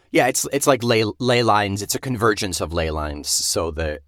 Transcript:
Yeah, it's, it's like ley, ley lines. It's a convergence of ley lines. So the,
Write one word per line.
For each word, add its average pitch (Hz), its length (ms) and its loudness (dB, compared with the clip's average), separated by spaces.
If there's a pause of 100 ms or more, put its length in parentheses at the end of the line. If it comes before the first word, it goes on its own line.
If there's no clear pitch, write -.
(120)
Yeah, 143 160 4
it's, - 260 -2
it's 143 140 0
like 131 160 4
ley, 117 200 4 (140)
ley 120 260 2
lines. 104 380 2
It's - 140 -4
a - 40 -6
convergence 107 600 -2
of 85 100 -4
ley 82 200 0
lines. 76 360 -6
So - 440 0
the, 76 360 -4